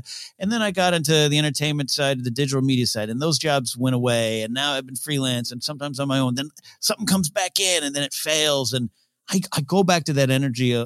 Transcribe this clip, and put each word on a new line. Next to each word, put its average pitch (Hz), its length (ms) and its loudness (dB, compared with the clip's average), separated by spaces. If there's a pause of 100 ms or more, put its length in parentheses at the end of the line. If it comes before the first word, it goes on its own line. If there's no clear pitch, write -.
(380)
And 202 140 -2
then 233 100 0
I 208 100 0
got 180 220 2
into 151 340 4
the 147 120 2
entertainment 147 520 0
side, 139 320 0
the 123 80 -2
digital 135 300 0
media 131 260 2
side, 107 220 -4
and 117 120 -4
those 160 180 0
jobs 139 360 -2
went 127 200 0
away. 117 480 0
And 113 100 -6
now 143 200 -2
I've 135 120 -4
been 135 100 -14
freelance 127 560 -2
and 120 120 -10
sometimes 143 360 -8
on 139 80 -2
my 135 120 2
own. 127 160 0
Then 139 160 -6 (280)
something 208 280 -2
comes 180 220 2
back 185 300 -2
in 180 240 2
and 143 120 -4
then 143 80 0
it 139 100 -6
fails. 151 580 0
And 123 180 -2 (400)
I, 190 120 2 (100)
I 160 100 -2
go 180 220 4
back 170 220 2
to 156 80 -2
that 139 160 4
energy 127 440 2
a, 117 120 0